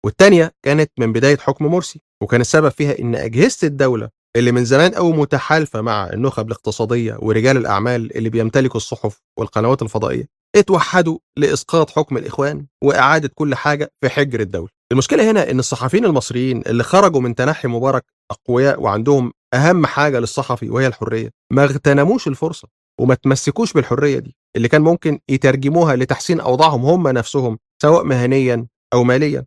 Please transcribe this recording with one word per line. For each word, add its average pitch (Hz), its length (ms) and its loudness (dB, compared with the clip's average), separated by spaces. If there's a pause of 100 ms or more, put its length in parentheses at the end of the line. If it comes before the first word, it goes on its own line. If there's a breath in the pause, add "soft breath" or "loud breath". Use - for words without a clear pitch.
والتانية 180 480 4 (120)
كانت 147 340 2
من 113 140 0
بداية 135 240 2
حكم 143 280 -4
مرسي، 170 360 -2 (220)
وكان 120 180 0
السبب 151 280 2
فيها 143 300 -4
إن 117 160 -4
أجهزة 151 520 0
الدولة 131 420 -2 (260)
اللي 120 160 2
من 123 140 0
زمان 147 280 4
أوي 170 200 0
متحالفة 147 680 -2
مع 107 320 -4
النخب 113 340 -4
الاقتصادية 110 720 -4
ورجال 110 380 2
الأعمال 113 600 -2
اللي 113 120 -4
بيمتلكوا 117 480 0
الصحف - 440 -8 (180)
والقنوات 110 420 -2
الفضائية 117 460 -4 (280)
اتوحدوا 180 600 2 (200)
لإسقاط 147 520 0
حكم 143 280 -4
الإخوان 143 480 -6 (180)
وإعادة 139 520 2
كل 147 200 -2
حاجة 147 360 -4 (100)
في 131 80 0
حجر 139 300 -2
الدولة. 95 300 -6 (220)
المشكلة 156 400 2
هنا 202 200 0
إن 127 80 0
الصحفيين 143 460 -2
المصريين 127 640 -2
اللي 117 160 0
خرجوا 175 380 4
من 120 140 -4
تنحي 139 320 -2
مبارك 123 380 -2 (260)
أقوياء 127 500 0
وعندهم 117 500 0 (220)
أهم 156 320 4
حاجة 143 340 -2
للصحفي 117 500 -6
وهي 127 180 0
الحرية، 113 440 -6 (200)
ما 139 120 4
اغتنموش 143 640 2
الفرصة 156 400 -8 (340)
وما 123 140 4
تمسكوش 139 580 -2
بالحرية 135 460 0
دي - 160 -16 (200)
اللي 117 120 0
كان 151 140 4
ممكن 160 380 0 (100)
يترجموها 139 680 2
لتحسين 131 440 -2
أوضاعهم 131 460 2
هم 170 220 2
نفسهم 123 500 -2 (240)
سواء 165 220 4
مهنيًا 123 640 0 (260)
أو 123 100 4
ماليًا. 135 440 0